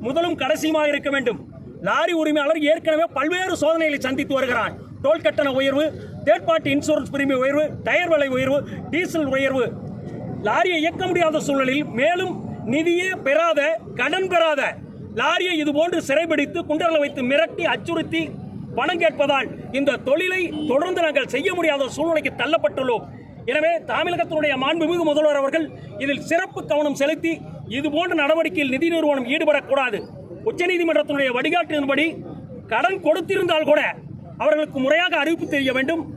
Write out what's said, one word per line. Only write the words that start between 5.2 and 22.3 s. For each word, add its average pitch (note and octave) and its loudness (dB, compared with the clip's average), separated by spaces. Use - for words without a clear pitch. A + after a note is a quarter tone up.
கட்டண D4+ 2
உயர்வு, C4+ 2
தேர்ட் F4+ 4
பார்ட்டி D#4+ 2
இன்சூரன்ஸ் C#4+ 0
பிரீமியம் C#4 0
உயர்வு, C#4+ 2
டயர் E4 2
விலை C#4+ 4
உயர்வு, C4+ 2
டீசல் D#4+ 0
உயர்வு, C4+ 2
லாரியை E4 2
இயக்க E4 0
முடியாத D#4+ 2
சூழ்நிலையில் C4+ 0
மேலும் F4 2
நிதியே E4+ 2
பெறாத, D4+ 4
கடன் F4+ 0
பெறாத D#4+ 4
லாரியை F4 2
இது D4 0
போன்று E4+ 2
சிறைபிடித்து D4+ 0
குண்டர்களை D#4 2
வைத்து C#4+ -4
மிரட்டி D#4+ 0
அச்சுறுத்தி E4 -4
பணம் E4 0
கேட்பதால் C#4+ 2
இந்த C4+ 2
தொழிலை F#4 0
தொடர்ந்து F4+ 2
நாங்கள் C#4 0
செய்ய D#4+ 0
முடியாத C#4+ 2
சூழ்நிலைக்கு D4+ 0